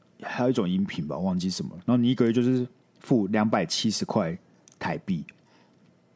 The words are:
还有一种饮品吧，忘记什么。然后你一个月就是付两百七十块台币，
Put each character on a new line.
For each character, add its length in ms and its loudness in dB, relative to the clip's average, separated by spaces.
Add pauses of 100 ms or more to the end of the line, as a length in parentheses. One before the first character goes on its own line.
(220)
还 220 -4
有 60 2
一 20 2
种 160 2
饮 160 0
品 220 -8
吧， 120 -6
忘 200 -2
记 120 -2
什 140 -4
么。 60 -8 (140)
然 20 -4
后 100 4
你 140 4
一 40 2
个 120 2
月 60 4
就 100 4
是 240 2 (340)
付 260 2
两 220 2
百 180 2
七 240 -2
十 140 -2
块 320 -2 (420)
台 200 -4
币， 260 -4 (920)